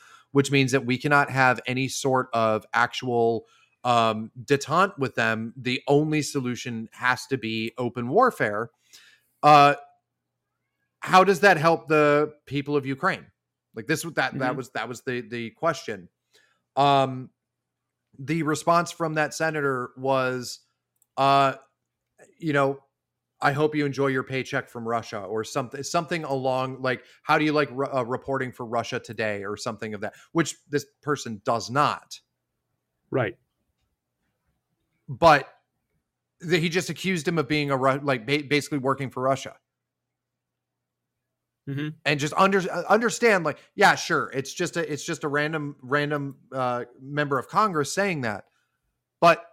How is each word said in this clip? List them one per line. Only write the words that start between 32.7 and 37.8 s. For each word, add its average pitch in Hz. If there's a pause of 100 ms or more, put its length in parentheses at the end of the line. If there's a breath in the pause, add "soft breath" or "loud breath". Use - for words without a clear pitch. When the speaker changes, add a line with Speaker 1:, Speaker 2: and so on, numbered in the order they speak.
Speaker 2:
Right. 123 (1700)
Speaker 1:
But 147 (880)
the, 170
he 170
just 175
accused 175
him 170
of 143
being 147
a 139
Ru-, 135